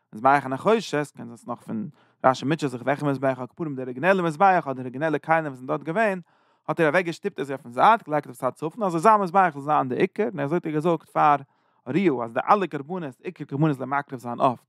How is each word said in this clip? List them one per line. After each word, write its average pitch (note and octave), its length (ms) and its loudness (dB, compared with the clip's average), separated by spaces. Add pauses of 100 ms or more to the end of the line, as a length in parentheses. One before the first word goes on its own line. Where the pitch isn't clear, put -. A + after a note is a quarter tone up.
(120)
מזבח C3+ 320 4
הנחושת, D3 720 -2
קען A#2+ 100 -14
מען A#2 80 -16
עס - 120 -20
נאך A#2 160 -10
פון A2+ 260 -8 (360)
רשי B2+ 200 2
מיטשל D3 240 -2
זיך, A#2+ 140 -8
וועלכע C#3 240 -2
מזבח C3+ 320 -2
האט B2+ 120 -10
כיפורים, D#3 240 -10
דער B2+ 100 -8
אוריגינעלע D#3+ 380 0
מזבח, E3+ 400 2
אדער C#3 100 -6
דער B2+ 100 -8
אוריגינעלע C#3+ 360 -2
כהנים, D#3+ 280 0
וואס C3 120 -10
זענען B2+ 80 -16
דארט D3 160 -4
געווען, F#3+ 380 -2 (480)
האט D#3 120 -2
ער D#3+ 80 4
אוועקגעשטיפט, F3 520 -2
אז C#3 100 -6
ער C3+ 60 -6
פון A#2+ 160 -16
זאט, F3 360 4
גלייכט D3 180 -2
אויף B2+ 140 -18
זאט B2+ 140 -2
צופן, E3 280 -8
אזוי E3+ 180 0
זיין G#3+ 200 6
מזבח, F#3 340 2
זאל C#3 80 -10
זיין C#3+ 260 0
דער B2 100 -4
עיקר, G#3 300 -2
און F#3+ 120 -8
ער C#3+ 60 -2
זאגט, E3+ 200 -2
ער D#3 60 -4
געזאגט, D#3 360 0
פאר D3+ 280 4 (520)
ריהו, C#3 360 0
אז A#2 80 -8
די B2 80 -4 (100)
אלע G3 160 4
קרבנות, D3 560 -10
עיקר D#3 220 -12
קרבנות, C#3+ 340 0
די B2+ 80 -10
מקריב C#3 340 -6
זיין A#2+ 200 -10
אויף, C3 280 2